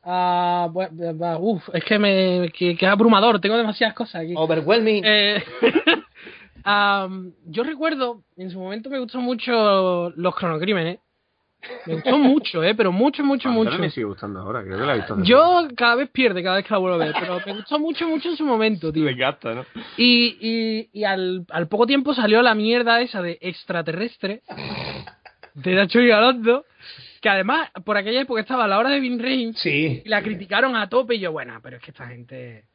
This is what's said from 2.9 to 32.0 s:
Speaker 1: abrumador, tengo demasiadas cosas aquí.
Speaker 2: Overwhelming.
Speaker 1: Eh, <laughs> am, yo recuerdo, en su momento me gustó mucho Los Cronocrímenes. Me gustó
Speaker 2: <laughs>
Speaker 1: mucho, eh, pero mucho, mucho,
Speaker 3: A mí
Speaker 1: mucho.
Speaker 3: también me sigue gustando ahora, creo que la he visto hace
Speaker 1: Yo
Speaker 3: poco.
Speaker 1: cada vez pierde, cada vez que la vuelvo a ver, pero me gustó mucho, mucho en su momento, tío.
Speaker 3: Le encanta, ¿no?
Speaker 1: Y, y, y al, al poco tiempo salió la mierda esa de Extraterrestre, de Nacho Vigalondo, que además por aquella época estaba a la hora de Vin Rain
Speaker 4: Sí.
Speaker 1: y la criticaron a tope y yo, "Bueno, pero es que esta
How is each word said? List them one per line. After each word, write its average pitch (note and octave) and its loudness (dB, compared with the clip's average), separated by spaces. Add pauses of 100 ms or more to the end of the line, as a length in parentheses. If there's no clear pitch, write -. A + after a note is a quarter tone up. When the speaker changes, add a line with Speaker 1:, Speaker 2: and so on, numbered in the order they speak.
Speaker 1:
abrumador, G#3+ 6
tengo G#3 0
demasiadas A3 0
cosas G3+ -8
aquí. E3 -6
Speaker 2:
Overwhelming. F3 2
Speaker 1:
Eh, G#3 4 (180)
<laughs> - 0
am, G3 0 (140)
yo E3+ -6
recuerdo, C4+ -4 (160)
en F#3 -12
su F3+ -12
momento G3+ -10
me C4+ -6
gustó B3+ -8
mucho G#3 2
Los F3 -2
Cronocrímenes. F3 -2 (880)
Me E3 -4
gustó B3 2
Speaker 2:
<laughs> - -
Speaker 1:
mucho, C4+ 4
eh, F#3+ 2
pero G#3 2
mucho, C4+ 0
mucho, C#4 0
Speaker 3:
A B3 0
mí A3+ 2
Speaker 1:
mucho. A3 2
Speaker 3:
también D#3+ -2
me - -2
sigue B2+ -6
gustando G2+ -8
ahora, G#2+ -6
creo F#2+ -8
que A#2 -2
la C#3+ 0
he - 0
visto - -6
hace F3+ 0
Speaker 1:
Yo A#3 6 (240)
Speaker 3:
poco. C#4+ -6
Speaker 1:
cada A#3+ 2
vez C4 -2
pierde, G3+ 0
cada F#3 0
vez G3 -2
que - -16
la G#3 2
vuelvo F#3 0
a - 2
ver, D#3 -4
pero F3+ -4
me G3 -10
gustó G#3+ -4
mucho, E4 -4
mucho D#4+ -2
en D#4+ -4
su D#4 -4
momento, A3 0
tío. D#3 0
Speaker 3:
Le C#3+ 0
encanta, B2+ -4
¿no? B2+ -10 (300)
Speaker 1:
Y, A#3+ 2
y, A3+ -4 (120)
y G#3+ -2
al, F#3 -2
al E3 -4
poco G#3+ 2
tiempo C#4 0
salió A3 4
la A#3+ 4
mierda A#3 2
esa A#3+ -6
de E3+ -6
Extraterrestre, F#3 -6 (1120)
de D3 -2
Nacho G3+ 4
Vigalondo, A#3+ 4 (560)
que - 0
además G3+ 2 (160)
por G#3 -2
aquella G#3+ -2
época B3+ -2
estaba B3 -2
a - 0
la G3 2
hora B3 2
de C#4+ 0
Vin B3 -4
Rain A#3+ -2
Speaker 4:
Sí. D3 -2
Speaker 1:
y - -14
la G#3 0
criticaron G#3+ -2
a G#3 -4
tope A#3 0
y - -6
yo, F3+ -4
"Bueno, - -10
pero - -18
es - -20
que - -20
esta C3+ -18